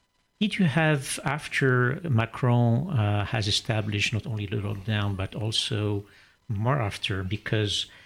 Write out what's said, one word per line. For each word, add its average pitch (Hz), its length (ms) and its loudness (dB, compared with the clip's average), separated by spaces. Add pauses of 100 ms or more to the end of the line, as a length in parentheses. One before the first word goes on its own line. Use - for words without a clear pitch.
(400)
did 208 180 0
you 196 60 4
have, 156 600 2
after 135 800 2
Macron, 120 880 2
uh, 104 360 2
has 110 200 -2
established 104 640 -2
not 104 140 -2
only 107 200 -4
the 107 100 -4
lockdown, 101 600 -2
but 95 200 -4
also 104 680 -2 (440)
more 117 320 0
after, 98 420 -4
because 104 640 -2 (200)